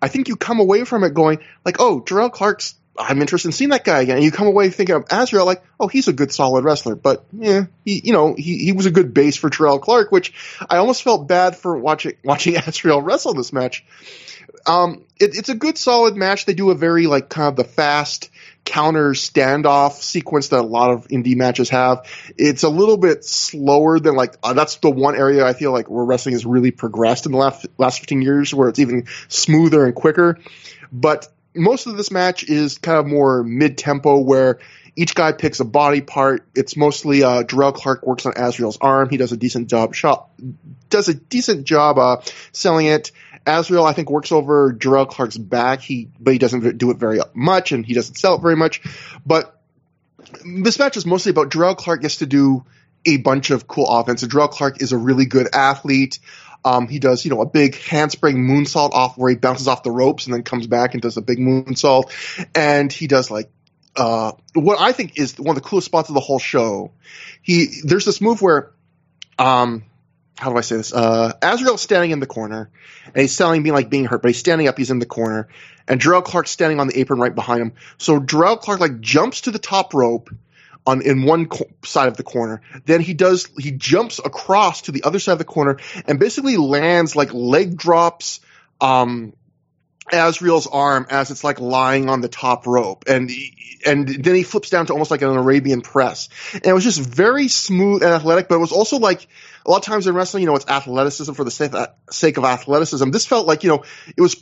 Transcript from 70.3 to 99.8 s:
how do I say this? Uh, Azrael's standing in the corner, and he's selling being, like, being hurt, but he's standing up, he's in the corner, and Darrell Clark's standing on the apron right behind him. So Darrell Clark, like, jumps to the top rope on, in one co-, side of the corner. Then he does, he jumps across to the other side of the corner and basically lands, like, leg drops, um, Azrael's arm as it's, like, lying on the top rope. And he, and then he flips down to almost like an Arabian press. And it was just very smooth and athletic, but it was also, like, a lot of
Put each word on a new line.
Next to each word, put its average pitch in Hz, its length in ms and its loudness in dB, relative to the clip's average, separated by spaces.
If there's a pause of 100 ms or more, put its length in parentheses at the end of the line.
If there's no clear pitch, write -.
how 131 140 -8
do 120 60 -2
I 120 40 0
say 113 160 -4
this? 110 160 -8
Uh, 113 480 2
Azrael's 240 400 0
standing 175 300 0
in 156 80 -4
the 135 60 -6
corner, 110 460 -10 (340)
and - 160 -2
he's 139 140 0
selling 165 260 2
being, 151 140 0
like, 127 140 0
being 139 160 -2
hurt, 117 180 -4
but 123 60 2
he's 117 100 0
standing 160 280 0
up, 127 80 0
he's 131 140 -4
in 131 80 -2
the 120 80 -4
corner, 110 440 -6 (380)
and 131 120 0
Darrell 175 240 4
Clark's 175 260 -4
standing 156 300 0
on 139 80 0
the 120 120 -2
apron 131 200 -2
right 123 160 0
behind 117 260 -2
him. 113 120 -6 (240)
So 156 200 0
Darrell 156 400 0
Clark, 202 220 -6
like, 139 220 -2
jumps 147 400 0
to 247 100 -6
the 208 80 -6
top 196 340 -4
rope 120 360 0 (580)
on, 131 160 0
in 131 200 0
one 160 220 2
co-, - 240 -10 (140)
side 139 240 0
of 113 100 -4
the - 60 -10
corner. 113 380 -6 (240)
Then 165 160 2
he 170 120 -6
does, 180 360 0 (100)
he 143 120 -8
jumps 151 480 -2
across 190 640 0
to - 80 -10
the 139 120 -6
other 165 160 -2
side 185 140 0
of 165 40 2
the 160 80 -8
corner 139 320 -2 (300)
and 147 120 0
basically 262 380 0
lands, 160 580 2
like, 143 180 0
leg 147 440 0
drops, 170 640 0 (400)
um, 123 540 0 (800)
Azrael's 165 540 2
arm 139 460 0
as 135 180 -2
it's, 139 140 -12
like, 147 160 -2
lying 131 500 0
on 131 120 -2
the 120 80 -6
top 123 360 -4
rope. 120 420 -2
And 127 220 0
he, 127 560 -16
and 143 220 0
then 135 280 0
he 185 80 2
flips 208 280 -6
down 170 160 0
to 165 60 -2
almost 151 180 -2
like 147 100 -2
an 139 80 0
Arabian 135 520 2
press. - 480 -2 (240)
And 196 120 -8
it 185 80 4
was 190 100 4
just 196 160 0
very 196 480 0
smooth 196 540 0
and 170 100 4
athletic, 165 360 2
but 175 80 2
it 165 40 2
was 165 120 -2
also, 220 260 0
like, 196 300 0 (360)
a - 60 0
lot 180 80 4
of 202 60 -8